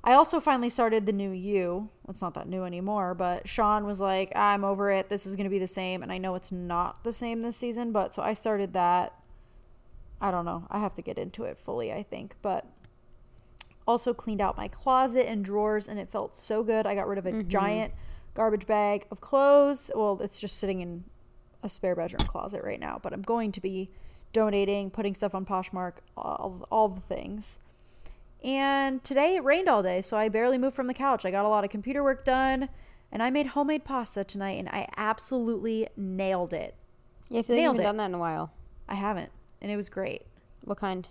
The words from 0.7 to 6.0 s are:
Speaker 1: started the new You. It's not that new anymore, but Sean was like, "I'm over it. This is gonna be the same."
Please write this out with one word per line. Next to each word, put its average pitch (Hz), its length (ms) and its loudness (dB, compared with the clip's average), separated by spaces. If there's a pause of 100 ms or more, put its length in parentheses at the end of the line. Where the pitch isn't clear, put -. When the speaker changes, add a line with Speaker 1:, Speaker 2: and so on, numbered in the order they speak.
Speaker 1:
started 220 360 2
the 214 60 0
new 196 180 -2
You. 190 600 -2 (180)
It's - 120 -12
not 175 140 -4
that 160 140 -8
new 185 160 -4
anymore, 180 500 -2
but 180 340 -2
Sean 208 380 2
was 196 140 -4
like, 190 340 0
"I'm 202 300 4
over 196 260 2
it. 190 180 2
This 202 160 -2
is 196 120 -6
gonna 196 120 -2
be 190 120 0
the 185 80 -2
same." 185 340 -4